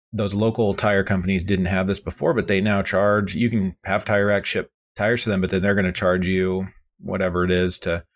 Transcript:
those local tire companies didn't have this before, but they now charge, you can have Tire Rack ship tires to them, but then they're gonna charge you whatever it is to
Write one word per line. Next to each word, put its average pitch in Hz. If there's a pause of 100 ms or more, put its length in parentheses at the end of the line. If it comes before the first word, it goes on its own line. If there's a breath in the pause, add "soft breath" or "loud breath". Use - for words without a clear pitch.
(120)
those 104
local 110
tire 101
companies 95
didn't 95
have 95
this 98
before, -
but 107
they 98
now 101
charge, 101
you 120
can 95
have 98
Tire 101
Rack 101
ship - (260)
tires 113
to 113
them, 95
but 92
then 95
they're 101
gonna 92
charge 90
you 92 (320)
whatever 92
it 90
is 90
to 85 (100)